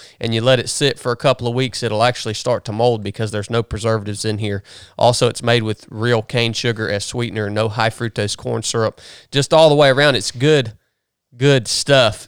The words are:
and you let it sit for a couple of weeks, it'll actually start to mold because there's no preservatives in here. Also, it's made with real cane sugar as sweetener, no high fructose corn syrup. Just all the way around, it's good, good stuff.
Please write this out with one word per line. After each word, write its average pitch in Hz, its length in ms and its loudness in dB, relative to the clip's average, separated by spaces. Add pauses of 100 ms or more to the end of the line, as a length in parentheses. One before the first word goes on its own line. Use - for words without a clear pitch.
(180)
and 113 140 -4
you 113 80 0
let 123 180 4
it 110 120 -4
sit - 280 -2
for 123 140 -4
a 117 40 -4
couple 131 300 0
of 117 60 -2
weeks, 127 300 -4
it'll 107 200 0
actually 120 300 0
start 120 320 -4
to 107 80 -8
mold 113 300 0
because 104 280 -6
there's 104 200 -6
no 117 120 0
preservatives 107 600 -4
in 107 140 -2
here. 101 240 -4 (360)
Also, 123 300 2
it's - 140 -6
made 120 220 2
with 107 260 -6
real 113 320 -2
cane 117 320 -2
sugar 110 340 -4
as 101 160 -4
sweetener, 110 460 -6
no 107 180 -2
high 113 220 0
fructose 110 480 -6
corn 117 240 -6
syrup. - 400 -4 (280)
Just 139 220 -2
all 160 160 8
the 147 60 6
way 147 160 6
around, 139 240 4
it's - 160 -2
good, 131 420 2 (640)
good 131 320 2
stuff. 127 600 2